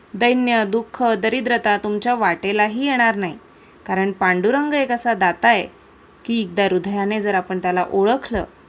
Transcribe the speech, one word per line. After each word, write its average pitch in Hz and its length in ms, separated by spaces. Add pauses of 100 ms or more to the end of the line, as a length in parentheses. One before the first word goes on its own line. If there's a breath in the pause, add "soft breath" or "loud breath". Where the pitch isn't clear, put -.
(140)
दैन्य, 240 540
दुःख, 226 340
दरिद्रता 226 720
तुमच्या 208 380
वाटेलाही 214 760
येणार 233 280
नाही, 185 220 (480 loud breath)
कारण 190 260
पांडुरंग 202 600
एक 277 180
असा 240 240
दाता 185 340
आहे 214 320 (440)
की, 233 160
एकदा 185 240
हृदयाने 196 560
जर 208 140
आपण 185 240
त्याला 180 320
ओळखलं, 214 540 (240)